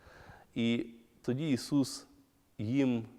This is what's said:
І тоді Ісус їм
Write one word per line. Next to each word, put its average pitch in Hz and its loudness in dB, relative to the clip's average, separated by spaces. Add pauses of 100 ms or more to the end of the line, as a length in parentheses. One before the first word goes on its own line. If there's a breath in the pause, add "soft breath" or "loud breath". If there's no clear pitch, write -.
(540 soft breath)
І 117 0 (360)
тоді 139 -2
Ісус 135 0 (520)
їм 120 0 (120)